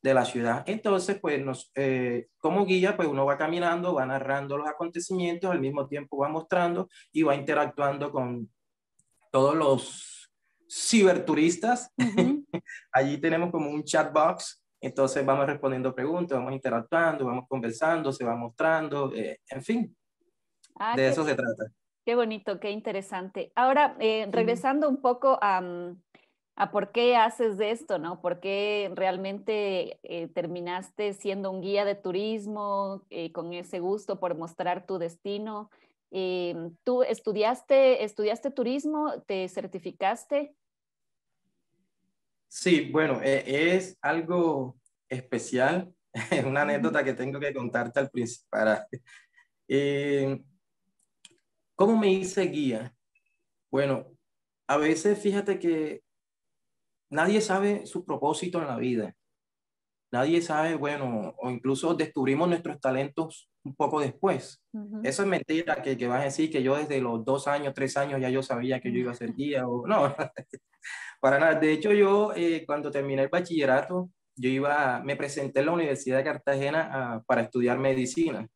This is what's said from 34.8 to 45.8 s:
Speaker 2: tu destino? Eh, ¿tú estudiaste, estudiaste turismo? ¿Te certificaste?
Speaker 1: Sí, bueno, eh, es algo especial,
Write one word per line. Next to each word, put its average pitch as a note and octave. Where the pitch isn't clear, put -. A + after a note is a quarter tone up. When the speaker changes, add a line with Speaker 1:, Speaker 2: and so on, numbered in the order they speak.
Speaker 2:
tu F#3+
destino? G#3
Eh, F3+
¿tú B3
estudiaste, A#3
estudiaste G#3+
turismo? C#4+
¿Te F#3+
certificaste? G#3
Speaker 1:
Sí, D3
bueno, C#3+
eh, C3+
es F#3
algo D#3+
especial, C3